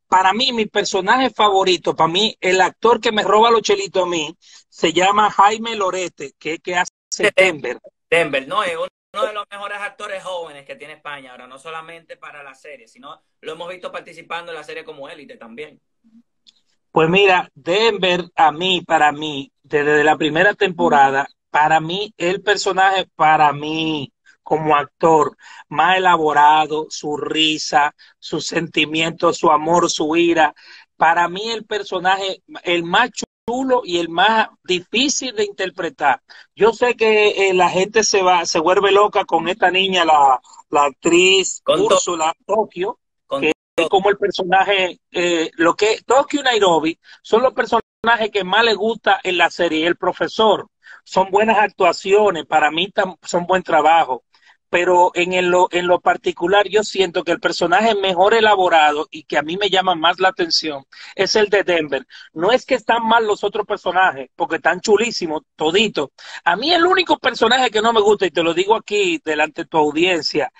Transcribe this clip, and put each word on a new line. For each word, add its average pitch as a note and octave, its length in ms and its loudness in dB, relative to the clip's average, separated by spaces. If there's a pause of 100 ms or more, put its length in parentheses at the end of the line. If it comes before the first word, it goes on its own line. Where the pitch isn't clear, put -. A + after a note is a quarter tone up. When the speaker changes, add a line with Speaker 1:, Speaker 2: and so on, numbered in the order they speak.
Speaker 1:
para F#3 240 4
mí, B3+ 220 -2
mi A3+ 100 -2
personaje G#3 640 0
favorito, F#3+ 680 0
para D#3+ 140 0
mí, G3 320 -2
el F#3 220 2
actor A3 380 0
que A#3 120 -2
me G#3 100 -2
roba G#3+ 280 2
los A#3 100 2
chelitos G3 440 -2
a - 20 -10
mí, E3+ 280 -6 (360)
se E3 240 -4
llama G3+ 360 2
Jaime A3 460 0
Lorete, F3+ 600 -6
que D#3 160 -8
es E3+ 60 -14
que F3+ 160 -6
hace F3+ 140 -2 (280)
Speaker 2:
De-, G#2+ 180 -4
Speaker 1:
Denver. B2 420 0 (320)
Speaker 2:
Denver, C#3 380 -2
¿no? G3 140 -4
Es F3 140 -6
uno F#3+ 500 -10
de G#3+ 80 -8
los G#3 160 -12
mejores G3+ 280 -12
actores G3+ 440 -12
jóvenes E3 440 -14
que C#3 100 -18
tiene D3 180 -20
España C#3 380 -18
ahora, B2 140 -20
no C3 120 -20
solamente D#3+ 580 -18
para D3 260 -20
la C#3 120 -20
serie, C3 340 -20
sino C#3 340 -20 (180)
lo D#3 120 -14
hemos E3+ 160 -14
visto F3+ 240 -14
participando E3+ 600 -14
en E3 40 -14
la D3+ 80 -16
serie D#3 200 -16
como D3+ 240 -18
Élite C#3+ 280 -20
también. A#2+ 440 -20 (1080)
Speaker 1:
Pues D#3+ 180 2
mira, F#3 460 2
Denver, F3+ 720 -2 (100)
a D#3+ 180 4
mí, F3 300 -4
para D3+ 300 2
mí, D3 380 -10 (120)
desde D3 420 0
la D3+ 140 4
primera E3 340 2
temporada, D3+ 720 2 (220)
para D#3 320 2
mí, F#3+ 380 -8
el F3+ 240 -4
personaje, F#3+ 720 0
para D#3 400 4
mí, D#3 580 -6 (300)
como D#3 340 0
actor, D3 600 0 (320)
más D#3+ 280 0
elaborado, D#3 920 2
su D3 260 -8
risa, D3+ 800 -2 (240)
sus - 280 -8
sentimientos, E3 920 -2
su E3 120 2
amor, E3 400 2
su D#3 260 -2
ira, E3 380 2 (420)
para E3+ 320 2
mí G3+ 220 -8
el A3 140 -8
personaje, F#3+ 800 -4 (200)
el F3 200 -2
más F#3+ 280 0 (380)
chulo B3+ 360 -2
y F3 140 -4
el E3+ 120 -4
más G3+ 380 2 (140)
difícil A#3+ 720 -4
de G#3 100 -2
interpretar. E3+ 760 -4 (340)
Yo A3 200 2
sé B3 200 0
que, G#3+ 540 2
eh, F#3+ 60 0
la F3+ 160 4
gente G3 340 0
se G3+ 160 0
va, F#3 240 2
se F3+ 140 -2
vuelve F#3+ 340 2
loca G3+ 320 2
con E3 240 -2
esta - 220 0
niña, F#3 340 0
la, C#3+ 340 4 (300)
la C#3+ 160 2
actriz F3+ 800 2
Speaker 2:
Con D3+ 140 0
To-, G3 80 0
Speaker 1:
Úrsula F3 480 0 (120)
Tokio, G3+ 520 -4 (280)
Speaker 2:
con C#3 140 -6
Speaker 1:
que G3+ 80 0
es D#3 60 0 (200)
Speaker 2:
Tokio. - 140 -2
Speaker 1:
como G3 220 2
el G3 80 0
personaje, F#3 840 -2 (120)
eh, F3 420 -2
lo E3 200 2
que G#3+ 300 0
Tokio C#4+ 360 0
y C4+ 40 -12
Nairobi F3 540 0 (240)
son A3+ 200 0
los C4 120 0
personajes A3+ 800 -2
que G3 120 -2
más G3+ 200 0
le A3+ 100 2
gusta G#3+ 480 -2
en F3+ 160 -4
la E3+ 120 2
serie, D#3 360 -2
el F3 100 0
profesor. F3+ 720 0 (360)
Son F#3+ 260 -2
buenas G3+ 280 2
actuaciones, F#3+ 880 2
para D#3 240 2
mí F3 220 -4
tam-, F#3+ 300 -4
son F3 240 -4
buen F#3 160 0
trabajo. D3+ 640 2 (440)
Pero F3+ 440 2
en F3 220 -2
el, F3+ 160 0
lo, F3+ 200 4
en F3 160 -2
lo F3 140 2
particular, F#3 640 0
yo G3 160 0
siento F#3 420 -2
que F3 80 -2
el E3 80 -4
personaje F#3 540 0
mejor F#3+ 380 2
elaborado F3 800 4
y - 140 -18
que - 120 -4
a D3+ 60 0
mí D#3+ 160 -6
me G#3 100 -2
llama F#3 260 2
más E3 240 0
la F#3 100 2
atención D#3 580 -4 (280)
es F#3+ 220 -2
el G#3 140 2
de G3+ 120 2
Denver. D#3 440 -2 (260)
No F3+ 200 0
es B3+ 120 0
que - 100 -2
están A#3 320 -2
mal A3+ 200 2
los G#3 180 -4
otros G3+ 220 -4
personajes, F3 680 -2
porque E3+ 220 -4
están E3 240 -2
chulísimos, G3+ 640 -2 (140)
toditos. E3 520 -2 (340)
A F3 140 0
mí B3+ 160 -2
el E4+ 140 2
único F4+ 320 0
personaje B3 520 0
que G#3+ 120 -2
no A3+ 100 2
me A3+ 80 2
gusta, G#3 240 2
y F3 60 0
te F3 120 -2
lo E3 120 0
digo G3 200 0
aquí G3+ 480 -2
delante D#3 420 -4
de - 40 -20
tu - 80 -4
audiencia, D3+ 840 0